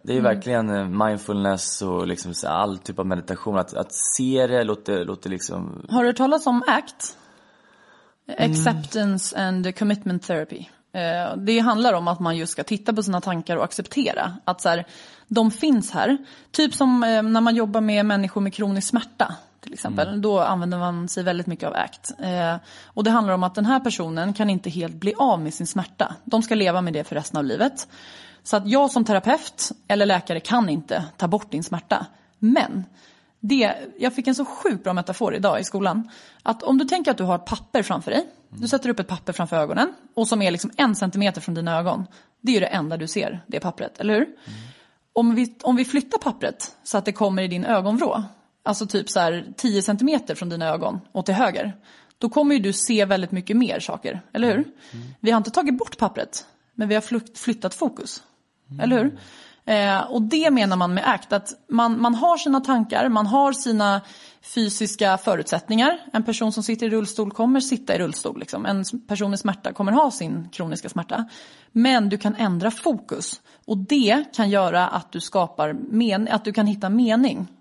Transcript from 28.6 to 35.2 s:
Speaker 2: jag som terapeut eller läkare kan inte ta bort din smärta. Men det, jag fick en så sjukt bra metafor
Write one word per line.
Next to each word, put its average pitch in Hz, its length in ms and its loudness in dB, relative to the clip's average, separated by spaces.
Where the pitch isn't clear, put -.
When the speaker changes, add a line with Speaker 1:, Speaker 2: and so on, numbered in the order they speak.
Speaker 2:
jag 277 220 4
som 233 140 2
terapeut 220 680 0
eller 202 180 4
läkare 175 340 0
kan 220 280 2
inte 156 360 -2
ta 180 120 -2
bort 202 220 -2
din 156 140 -4
smärta. - 420 -4
Men 214 460 2
det, 220 320 2
jag 254 160 0
fick 262 120 -2
en 262 80 4
så 262 100 -4
sjukt - 400 -2
bra 185 80 0
metafor 180 420 -2